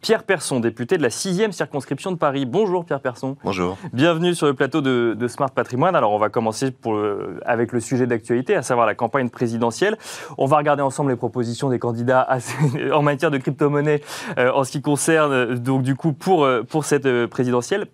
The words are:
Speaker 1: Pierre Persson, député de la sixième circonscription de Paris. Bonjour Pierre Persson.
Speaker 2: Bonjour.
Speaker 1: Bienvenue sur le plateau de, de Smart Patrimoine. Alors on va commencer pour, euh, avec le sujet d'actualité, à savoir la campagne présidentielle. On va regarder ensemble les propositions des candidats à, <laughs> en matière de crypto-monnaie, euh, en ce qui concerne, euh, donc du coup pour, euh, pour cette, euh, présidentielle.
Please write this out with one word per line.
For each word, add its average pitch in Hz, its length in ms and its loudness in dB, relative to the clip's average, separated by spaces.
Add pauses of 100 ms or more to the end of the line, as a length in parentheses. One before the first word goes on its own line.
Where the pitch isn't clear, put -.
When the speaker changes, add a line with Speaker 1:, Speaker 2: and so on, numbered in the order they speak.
Speaker 1:
Pierre 220 220 0
Persson, 151 360 0
député 117 380 0
de 151 60 0
la 120 80 2
sixième 196 420 -2
circonscription 147 580 -6
de 180 60 -4
Paris. 139 280 0
Bonjour 180 380 0
Pierre 151 160 -4
Persson. 131 460 -6
Speaker 2:
Bonjour. 92 320 -2 (160)
Speaker 1:
Bienvenue 170 420 2
sur 165 120 0
le 143 60 2
plateau 143 280 0
de, 120 360 2
de 120 120 -2
Smart 135 220 -4
Patrimoine. 131 440 0
Alors 120 160 4
on 104 80 2
va 107 80 2
commencer 113 440 -2
pour, 113 240 -4
euh, 98 500 -4
avec 117 260 0
le 123 80 -2
sujet 123 260 0
d'actualité, 123 520 0
à 147 60 -2
savoir 120 220 2
la 101 100 0
campagne 123 340 -2
présidentielle. 117 680 0 (400)
On 135 80 0
va 147 120 4
regarder 147 240 2
ensemble 139 300 0
les 123 40 2
propositions 120 540 -4
des 120 100 0
candidats 120 400 2
à, 127 200 2 (260)
<laughs> 135 280 0
en 151 80 4
matière 147 300 2
de 139 60 0
crypto-monnaie, 147 640 0 (360)
euh, - 40 2 (140)
en 135 80 2
ce 127 80 -6
qui 147 100 -6
concerne, 147 500 2
euh, 127 240 0
donc 131 280 0
du 131 120 0
coup 160 180 0
pour, 170 320 2
euh, 127 180 2
pour 156 200 -4
cette, 143 220 2
euh, 123 220 2
présidentielle. 123 680 0